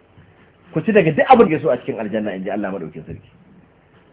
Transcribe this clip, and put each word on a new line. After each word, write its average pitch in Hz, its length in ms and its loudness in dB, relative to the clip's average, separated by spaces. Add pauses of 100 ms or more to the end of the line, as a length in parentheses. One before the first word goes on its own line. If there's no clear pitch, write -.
(720)
Ku 160 80 -4
ci 220 100 -4
daga 180 200 4
duk 151 180 0
abin 233 200 8
da 156 80 -2
ke 123 40 -6
so 151 80 -2
a 123 80 0
cikin 120 220 -8
aljanna, 107 360 -6
in 95 80 -10
ji 98 60 -8
Allah 101 220 -6
maɗaukin 82 340 -10
sarki. - 240 -18 (840)